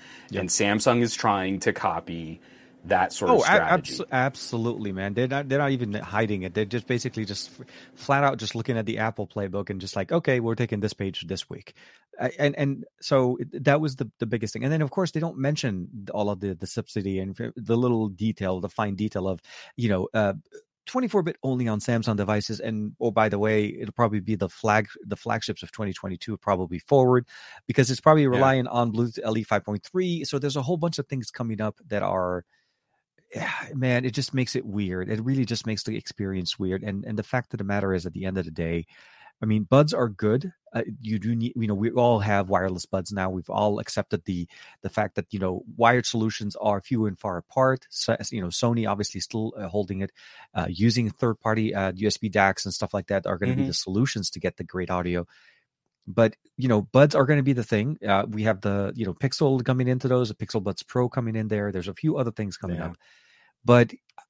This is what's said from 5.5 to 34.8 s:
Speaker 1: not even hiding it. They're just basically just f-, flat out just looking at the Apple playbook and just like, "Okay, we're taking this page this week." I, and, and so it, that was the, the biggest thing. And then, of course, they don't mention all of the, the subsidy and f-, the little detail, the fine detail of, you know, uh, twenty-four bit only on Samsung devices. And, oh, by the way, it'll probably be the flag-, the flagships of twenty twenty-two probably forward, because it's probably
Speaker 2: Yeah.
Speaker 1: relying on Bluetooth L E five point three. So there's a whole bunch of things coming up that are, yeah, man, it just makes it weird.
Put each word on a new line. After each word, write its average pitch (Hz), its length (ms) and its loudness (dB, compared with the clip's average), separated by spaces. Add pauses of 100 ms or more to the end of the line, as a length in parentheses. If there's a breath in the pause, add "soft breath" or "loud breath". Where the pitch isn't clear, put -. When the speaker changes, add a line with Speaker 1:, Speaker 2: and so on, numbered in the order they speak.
Speaker 1:
not 139 120 2
even 120 220 -2
hiding 104 500 -2
it. 90 100 -6
They're 107 100 0
just 117 240 -4
basically 117 380 -4
just 98 240 -10 (100)
f-, 127 60 -18 (300 loud breath)
flat 139 280 2
out 135 140 2
just 107 180 -6
looking 117 220 -2
at 110 80 -2
the 107 140 -4
Apple 107 280 -2
playbook 98 420 -6
and 95 120 -6
just 95 160 -8
like, 98 160 -2
"Okay, 151 260 2
we're 113 160 -2
taking 113 240 -2
this 107 140 -2
page 95 340 -6
this 92 220 -8
week." - 240 -16 (460 soft breath)
I, 123 200 -2
and, 143 180 2
and 139 280 -2 (160)
so 127 400 2
it, 139 240 -8
that 147 160 4
was 139 160 -2
the, 110 120 -4 (100)
the 120 60 -4
biggest 110 280 -4
thing. 113 100 -8
And 135 80 0
then, 160 100 0
of 143 80 -2
course, 185 220 -2
they 160 80 -4
don't 156 180 -6
mention 110 760 -4
all 104 160 0
of 98 100 -2
the, 95 160 -4
the 85 100 -10
subsidy 95 540 -4
and 95 180 -6
f-, 117 200 -6
the 113 180 0
little 117 320 2
detail, 95 540 -2
the 98 80 -4
fine 104 260 -4
detail 98 320 -2
of, 92 140 -4 (340 loud breath)
you 120 140 0
know, 95 240 0
uh, 104 200 2 (520)
twenty-four 220 380 0
bit 170 200 -4
only 127 240 0
on 107 140 0
Samsung 113 340 0
devices. 104 460 -2
And, 107 400 -4
oh, 117 100 2
by 110 160 4
the 101 100 0
way, 107 280 2
it'll - 280 -8
probably 107 280 2
be 104 140 -2
the 92 140 -2
flag-, 107 380 2 (180)
the 101 120 -8
flagships 113 440 -4
of - 120 -16
twenty 104 180 -4
twenty-two 95 460 -8
probably 90 420 0
forward, 127 460 6 (420 loud breath)
because 127 240 4
it's 127 100 -4
probably 156 220 8
Speaker 2:
Yeah. 135 60 4
Speaker 1:
relying 131 380 4
on 120 260 0
Bluetooth 117 300 0
L 110 140 0
E 113 60 -2
five 104 220 0
point 104 180 -4
three. 175 400 -2
So 139 160 -2
there's 139 160 -2
a 143 60 -2
whole 160 160 0
bunch 165 220 -2
of 139 80 -6
things 127 220 -6
coming 113 320 -6
up 107 140 -2 (140)
that 101 120 -2
are, 90 440 0 (880)
yeah, - 160 -6 (240 loud breath)
man, 127 300 2
it 127 100 -2
just 143 180 -4
makes 131 220 0
it 127 100 -4
weird. 95 440 -2